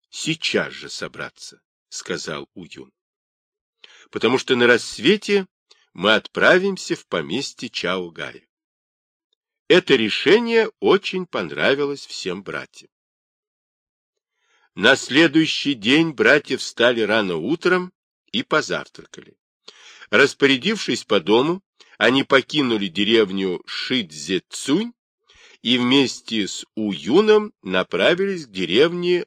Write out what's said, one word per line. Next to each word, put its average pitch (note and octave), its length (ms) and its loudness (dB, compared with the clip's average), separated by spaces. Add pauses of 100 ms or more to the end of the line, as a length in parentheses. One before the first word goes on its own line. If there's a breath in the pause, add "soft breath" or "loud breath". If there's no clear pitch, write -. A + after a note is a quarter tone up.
сейчас F#2 640 -6
же C#2+ 160 -16
собраться", - 720 -14 (280)
сказал D2+ 640 -10
Уюн, C2+ 380 -20 (1200 soft breath)
"потому A2+ 260 0
что C3 180 -2
на A#2+ 120 4
рассвете F#3 800 0 (460 soft breath)
мы F#2 200 2
отправимся F3 800 0
в - 120 -16
поместье G2+ 640 -6
Чао F2 420 -6
Гая". C#2 360 -16 (1200)
Это E3 280 4
решение G#3+ 760 2 (100)
очень F#3 460 0
понравилось B2 800 -2
всем F#2 380 -10
братьям. D2 480 -14 (1800)
На A2 200 4
следующий D3 800 2
день C#3 380 2
братья B2+ 460 2
встали A#2 440 0
рано G2+ 360 0
утром E3+ 540 -2 (400)
и - 120 -4
позавтракали. - 920 -6 (720 loud breath)
Распорядившись C3+ 920 0
по G#2 160 2
дому, B2 440 0 (340 soft breath)
они B2+ 260 2
покинули B2 640 0
деревню F#2+ 800 0
Шидзецунь G2 1300 -6 (680 soft breath)
и B2 160 0
вместе B2 720 0
с - 180 -12 (100)
Уюном G3+ 760 0 (100)
направились C#3+ 800 -2
к A2+ 60 -20
деревне E3+ 760 0